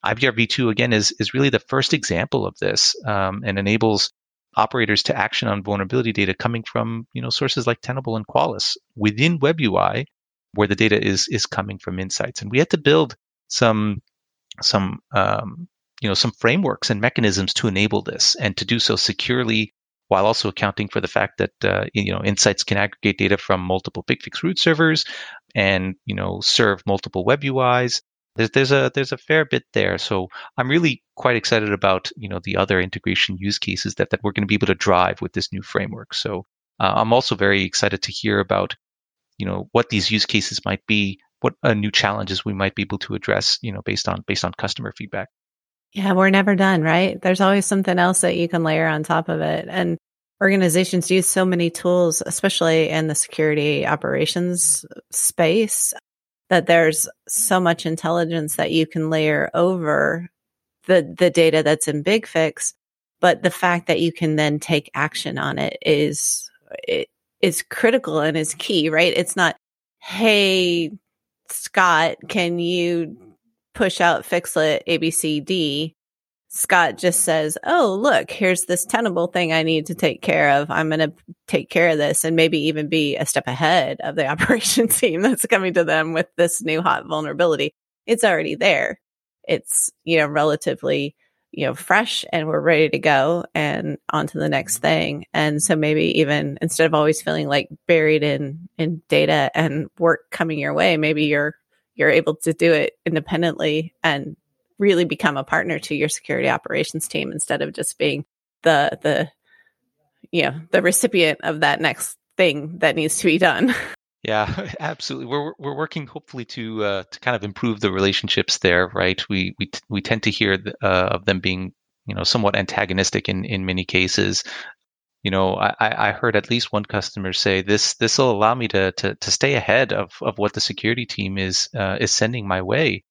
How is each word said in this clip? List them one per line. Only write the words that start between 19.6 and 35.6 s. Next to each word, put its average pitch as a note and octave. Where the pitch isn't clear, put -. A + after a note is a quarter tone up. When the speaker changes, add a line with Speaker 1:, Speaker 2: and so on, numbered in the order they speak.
Speaker 1:
while G2
also A2
accounting G2+
for -
the F#2
fact -
that, F#2+
uh, G2
you G2+
know, F#2
Insights G2+
can G2
aggregate G2+
data G2
from F#2
multiple F#2
BigFix -
root F3
servers D#3+
and, F#2+
you G#2
know, F#2+
serve G2+
multiple G2
web C#3+
U C3+
Is. B2
There's, A2+
there's C3+
a, C3+
there's C#3
a C3
fair D#3
bit B2+
there. F#2
So F#2+
I'm B2+
really D#3
quite B2
excited G#2+
about, F#2+
you G#2+
know, F#2
the F#2+
other F#2+
integration F#2
use G2
cases -
that, -
that -
we're G#2
gonna G#2
be G#2
able G#2
to F#2+
drive F#2
with F#2
this -
new F#2+